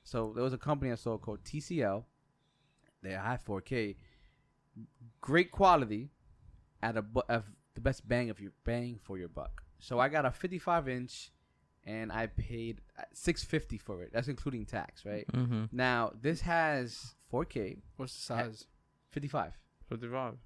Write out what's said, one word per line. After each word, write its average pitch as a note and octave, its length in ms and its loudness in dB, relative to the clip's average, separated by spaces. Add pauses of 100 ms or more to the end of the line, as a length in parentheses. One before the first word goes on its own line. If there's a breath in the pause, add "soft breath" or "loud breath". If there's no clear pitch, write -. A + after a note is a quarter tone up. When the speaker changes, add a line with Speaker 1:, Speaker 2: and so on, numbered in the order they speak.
Speaker 1:
So A2+ 320 -2
there A#2+ 80 2
was C3 100 2
a C3 60 -4
company C#3 320 0
I A#2 40 0
saw A2+ 220 -2
called G#2 280 -8
T D3+ 140 -6
C D#3 220 -2
L. G#2+ 240 2 (960)
They F#2+ 120 -8
had G#2+ 280 -2
four G2 200 -2
K. A2 340 -2 (1200 soft breath)
Great E3+ 320 4
quality C#3 580 6 (720)
at A2 160 0
a A2 40 0
bu-, A2+ 280 0
of A#2 140 4 (320)
the B2 60 -8
best B2+ 260 0
bang A#2+ 220 2
of G#2+ 100 -6
your, G2 120 -10 (120)
bang A#2+ 400 -2
for F#2+ 140 -6
your F2+ 100 -6
buck. - 360 -8 (160)
So A#2+ 200 -2
I B2+ 100 8
got D3+ 160 4
a B2 60 6
fifty-five E3+ 560 2
inch, B2+ 440 -4 (520)
and A2 280 -4
I A2+ 160 2
paid, A2+ 540 -4 (160)
uh, - 60 -12 (100)
six - 300 0
fifty C#3 340 -2
for F#2+ 260 -6
it. C2+ 100 -12
That's A#2+ 140 2
including B2+ 380 -4
tax, - 400 -6
right? G#2 280 -4
Speaker 2:
Mm-hmm. A#2+ 380 2
Speaker 1:
Now, B2 480 4
this D3+ 220 0
has D3+ 720 2 (140)
four C#3 160 0
K. G#2+ 340 -4 (180)
Speaker 3:
What's - 300 -8
the B2+ 80 -4
Speaker 1:
Ha-, A#2+ 80 2
Speaker 3:
size? A2 240 -8 (440)
Speaker 1:
fifty-five. C#3+ 420 -2 (360)
Speaker 2:
Fifty-five. A#2+ 460 -4 (100)